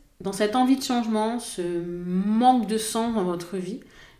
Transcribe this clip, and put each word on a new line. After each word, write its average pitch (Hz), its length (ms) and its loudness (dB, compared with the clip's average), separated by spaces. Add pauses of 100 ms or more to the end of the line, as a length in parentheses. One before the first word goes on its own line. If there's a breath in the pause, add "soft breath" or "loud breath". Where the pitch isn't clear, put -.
(200)
dans 196 120 -6
cette 208 220 0
envie 254 220 6
de 262 60 -6
changement, 226 580 0
ce 175 420 -4
manque 196 840 2
de 220 100 0
sens 226 360 -2
dans 202 100 0
votre 175 320 -4
vie, 190 240 -8 (400 loud breath)